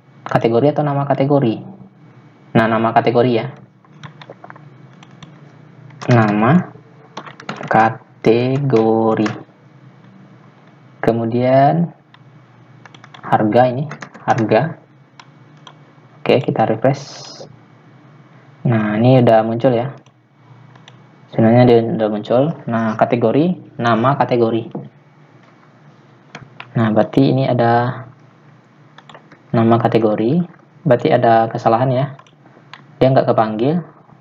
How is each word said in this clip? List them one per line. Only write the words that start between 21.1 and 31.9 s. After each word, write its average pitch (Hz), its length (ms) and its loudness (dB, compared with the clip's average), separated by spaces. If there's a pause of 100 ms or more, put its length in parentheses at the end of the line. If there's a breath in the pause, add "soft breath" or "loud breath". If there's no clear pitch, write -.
Sebenarnya 117 400 4
dia 117 160 6
udah 113 240 -2
muncul. 107 340 -2 (220)
Nah, 113 320 -4
kategori, 120 800 -2
nama 120 400 0
kategori. 117 560 -2 (2000)
Nah, 113 160 0
berarti 110 400 0
ini 135 160 0
ada 120 580 -2 (1500)
nama 113 240 2
kategori. 113 640 0 (400)
Berarti 147 320 0
ada 117 320 4
kesalahan 120 480 0